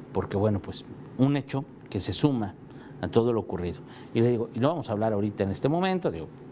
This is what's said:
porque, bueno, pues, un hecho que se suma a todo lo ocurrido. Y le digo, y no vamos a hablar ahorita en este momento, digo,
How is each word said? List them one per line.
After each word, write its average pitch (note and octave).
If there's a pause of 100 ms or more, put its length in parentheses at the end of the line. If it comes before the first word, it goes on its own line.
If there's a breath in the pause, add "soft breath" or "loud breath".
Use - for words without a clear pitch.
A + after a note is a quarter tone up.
(140)
porque, G2
bueno, G#2
pues, - (320)
un C#3
hecho C#3 (240)
que G2+
se G2
suma A#2 (480 loud breath)
a F2
todo A#2
lo A2
ocurrido. F2 (340 loud breath)
Y A#2
le A#2+
digo, A#2
y A2
no B2+
vamos D#3+
a -
hablar G#2+
ahorita G#2
en G2
este -
momento, F3+
digo, D#2+ (240)